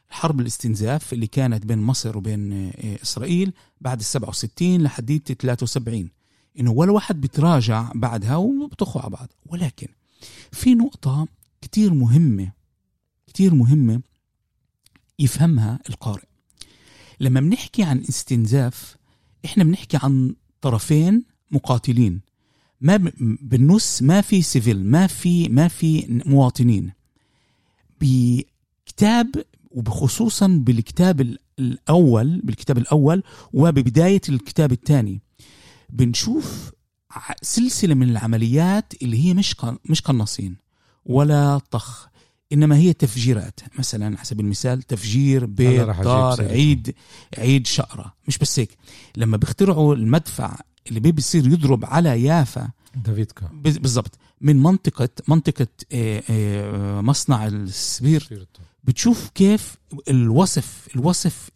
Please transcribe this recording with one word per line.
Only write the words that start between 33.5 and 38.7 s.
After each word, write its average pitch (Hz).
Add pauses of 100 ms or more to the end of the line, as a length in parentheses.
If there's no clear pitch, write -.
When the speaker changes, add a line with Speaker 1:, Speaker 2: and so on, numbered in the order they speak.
Speaker 1:
وببداية 156
الكتاب 139
الثاني، 110 (680)
بنشوف 131 (380)
ع-، -
سلسلة 226
من 127
العمليات 117